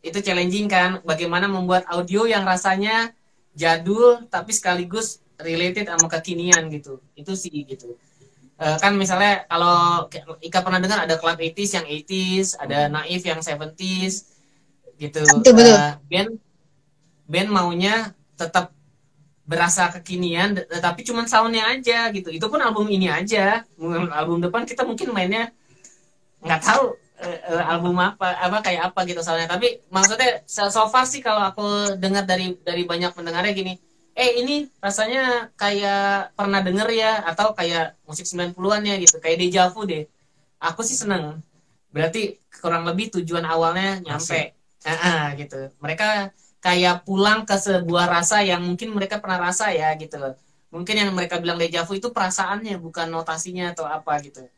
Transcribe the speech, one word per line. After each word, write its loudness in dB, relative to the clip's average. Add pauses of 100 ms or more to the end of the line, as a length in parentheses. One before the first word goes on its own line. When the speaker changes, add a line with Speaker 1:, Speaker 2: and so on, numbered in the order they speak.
Speaker 1:
itu -8
challenging 0
kan, 2
bagaimana 0
membuat 2
audio 0
yang 2
rasanya 0 (400)
jadul 4
tapi -6
sekaligus -2 (160)
related -2
sama 0
kekinian 0
gitu. -12 (160)
Itu -10
sih -10
gitu. -14 (680)
Eh, 0
kan 4
misalnya 2
kalau 2 (340)
Ika 0
pernah 2
dengar 2
ada 2
Club 0
Eighties -4
yang -4
eighties, -2
ada 0
Naif -4
yang -4
seventies -6 (680)
gitu. -4 (160)
Speaker 2:
Betul, 12
betul. 12
Speaker 1:
Eh, 4 (180)
band, 0 (960)
band 0
maunya 2 (440)
tetap -2 (720)
berasa 2
kekinian, -2
tetapi -4
cuman -4
soundnya 2
aja 0
gitu. -6
Itu -4
pun -2
album 0
ini 2
aja. 0 (160)
Mungkin -2
album 0
depan -2
kita -2
mungkin -6
mainnya -2 (880)
nggak 0
tahu, 4 (360)
eh, -8 (120)
eh, 0
album 0
apa, 0
apa 0
kayak -2
apa -2 (100)
gitu -6
soalnya. -2
Tapi -2 (120)
maksudnya 2
so, -2
so 4
far 4
sih -8
kalau 0
aku -6 (380)
dengar 0
dari, -2
dari -4
banyak -2
pendengarnya -4
gini, -6 (440)
"Eh, 2
ini -2 (160)
rasanya -2
kayak 0
pernah 0
denger 0
ya," 2 (180)
atau 0
kayak -2 (100)
musik -12
sembilan -4
puluhan -2
ya 0
gitu, 2
kayak 0
deja 2
vu -8
deh. -6 (580)
Aku -6
sih -6
seneng. -6 (520)
Berarti -4 (240)
kurang -2
lebih -4 (100)
tujuan -4
awalnya 0
nyampe. -4
Speaker 3:
Masih. -20 (260)
Speaker 1:
Heeh, -2
gitu. -14 (240)
Mereka -2 (280)
kayak 2
pulang 4
ke 2
sebuah 0
rasa 2
yang 0
mungkin -6
mereka -4
pernah -4 (120)
rasa -2
ya 0
gitu. -14 (560)
Mungkin -4
yang 2
mereka -4
bilang -4
deja -2
vu -8
itu -6
perasaannya, -4
bukan -8
notasinya -6
atau -8
apa -6 (120)
gitu. -20 (160)